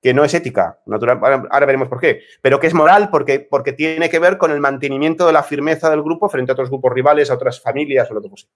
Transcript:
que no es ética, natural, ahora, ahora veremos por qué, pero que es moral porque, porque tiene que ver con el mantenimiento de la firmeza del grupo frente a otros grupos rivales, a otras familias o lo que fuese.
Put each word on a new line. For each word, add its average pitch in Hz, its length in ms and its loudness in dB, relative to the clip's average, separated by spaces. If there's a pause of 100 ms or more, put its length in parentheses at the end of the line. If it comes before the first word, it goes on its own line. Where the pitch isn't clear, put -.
que 127 120 2
no 147 120 4
es - 80 -2
ética, - 520 -2
natural, 117 360 0
ahora, 131 280 2
ahora 139 160 2
veremos 135 220 0
por 127 140 -8
qué, - 220 0 (180)
pero 135 180 2
que 165 80 0
es 160 60 0
moral 180 360 4
porque, 139 300 0
porque 135 320 -4
tiene 160 380 -2
que 165 100 0
ver 185 180 2
con 165 140 0
el 147 80 -2
mantenimiento 139 680 -2
de 165 60 4
la 151 120 4
firmeza 156 460 -2
del 156 140 0
grupo 165 240 -4
frente 131 240 -4
a 127 40 0
otros 131 140 -4
grupos 131 240 -2
rivales, 143 380 0
a 123 40 0
otras 123 260 -6
familias 127 500 -4
o - 20 -12
lo 104 80 -8
que 107 60 -18
fuese. 98 280 -20